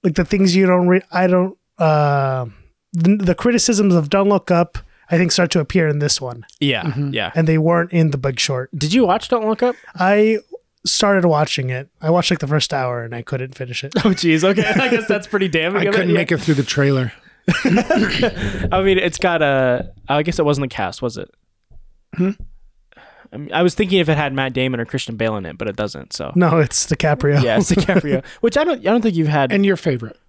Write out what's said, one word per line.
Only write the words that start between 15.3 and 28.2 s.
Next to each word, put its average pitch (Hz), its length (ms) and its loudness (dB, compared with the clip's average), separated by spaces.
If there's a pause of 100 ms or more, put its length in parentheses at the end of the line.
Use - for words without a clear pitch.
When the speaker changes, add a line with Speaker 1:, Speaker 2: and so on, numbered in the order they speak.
Speaker 2:
damning 170 340 -2
Speaker 3:
I - 40 -2
Speaker 2:
of - 20 0
it, 202 80 0
Speaker 3:
couldn't 185 140 0
Speaker 2:
yeah. 170 60 2
Speaker 3:
make 170 160 0
it 165 80 0
through 156 160 0
the 135 80 0
trailer. 135 480 0 (360)
Speaker 2:
<laughs> - 160 0
I - 1200 0
mean, 190 140 4
it's 175 200 -2
got 170 240 0
a, 131 500 0 (160)
I 147 160 0
guess 165 160 -4
it 156 60 2
wasn't 143 240 0
the - 60 -14
cast, 95 260 -6
was 120 160 -6
it? 98 120 -12 (840)
Speaker 3:
Hmm? 185 160 0 (1000)
Speaker 2:
I 107 60 -16
mean, 147 160 -12
I 165 100 2
was 175 120 2
thinking 190 240 2
if 160 100 2
it 151 80 2
had 143 160 -2
Matt 135 200 -2
Damon 127 260 -2
or 117 60 -4
Christian 120 320 -8
Bale 110 200 0
in 98 80 -8
it, 80 120 -12
but 110 100 -6
it 98 80 -6
doesn't, 98 380 -8
so. - 220 -10
Speaker 1:
No, 170 240 4
it's - 280 0
DiCaprio. 143 560 0
Speaker 2:
Yeah, 117 140 2
it's 202 140 0
DiCaprio, 180 540 0